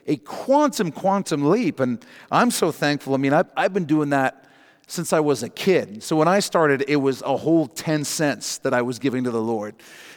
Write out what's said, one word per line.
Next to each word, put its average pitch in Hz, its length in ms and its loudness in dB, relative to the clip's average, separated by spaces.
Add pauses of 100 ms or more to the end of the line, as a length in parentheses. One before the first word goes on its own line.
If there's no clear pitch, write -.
a 147 120 -2
quantum, 262 720 0
quantum 170 580 0
leap. 208 300 0
And 127 260 -2 (260)
I'm 226 200 4
so 175 200 0
thankful. 143 440 -2
I - 20 2
mean, 135 160 2
I've, 175 240 2
I've 185 160 0
been 185 120 -2
doing 147 260 0
that 135 340 -2 (420)
since - 260 -6
I 165 60 4
was 147 240 0
a 117 60 -6
kid. 117 520 0
So - 140 -4
when 156 120 4
I 190 120 4
started, 147 480 2
it 147 80 2
was 135 260 0
a 135 160 -2
whole 151 300 2
ten 151 360 -4
cents 139 560 -4
that 131 140 -2
I 123 80 2
was 120 160 -4
giving 127 280 -2
to 123 40 -2
the 113 120 -2
Lord, 110 340 -4 (420)